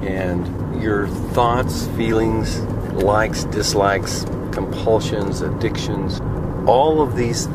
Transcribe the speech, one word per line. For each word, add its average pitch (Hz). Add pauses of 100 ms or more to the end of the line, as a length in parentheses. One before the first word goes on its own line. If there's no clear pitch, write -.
and 90
your 101
thoughts, -
feelings, 110 (320)
likes, 104
dislikes, 98 (260)
compulsions, 104
addictions, - (480)
all 151
of 127
these 117